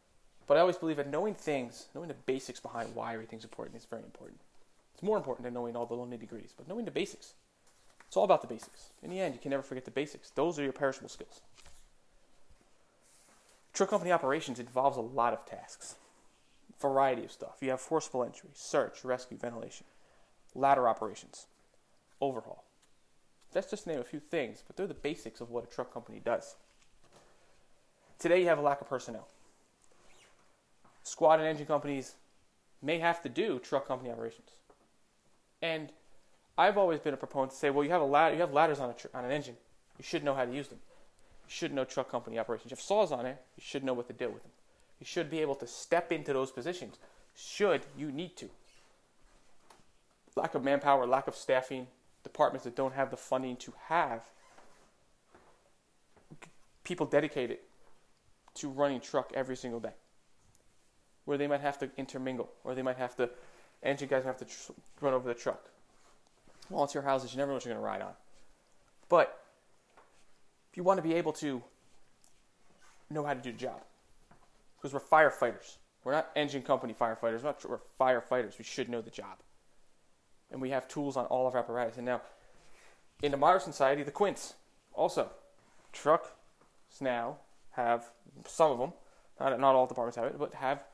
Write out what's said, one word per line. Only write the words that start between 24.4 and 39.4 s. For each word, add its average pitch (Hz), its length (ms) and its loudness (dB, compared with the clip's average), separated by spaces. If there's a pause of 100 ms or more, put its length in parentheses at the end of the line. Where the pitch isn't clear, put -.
but - 100 -20
they're 190 100 -4
the 165 60 -8
basics - 480 -8
of 120 100 -12
what 120 140 -6
a - 20 -16
truck - 240 -8
company 110 320 -14
does. - 340 -2 (1600)
Today 175 240 4
you 175 60 4
have 160 100 6
a 147 40 -2
lack 143 200 2
of - 60 -12
personnel. 120 380 -6 (1800)
Squad 160 380 6
and 156 80 2
engine 151 160 -2
companies 139 520 -2 (640)
may 170 160 0
have 170 240 2
to 135 80 -6
do 156 280 0
truck 135 280 -2
company 127 240 -4
operations. 117 400 -10 (1120)
And 160 300 -4 (640)
I've 190 180 6
always 170 240 4
been 147 140 -2
a - 20 -4
proponent 131 360 -2
to - 40 -16
say, 147 140 2
"Well, 143 140 4
you 147 60 -2
have 175 120 4
a - 20 4
lad-, 143 300 6
you 156 60 0
have 160 120 0
ladders 147 280 4
on 127 100 -4
a 117 40 -10
tr-, - 200 -14
on 123 100 -6
an 123 60 -4
engine. 131 260 -4 (400)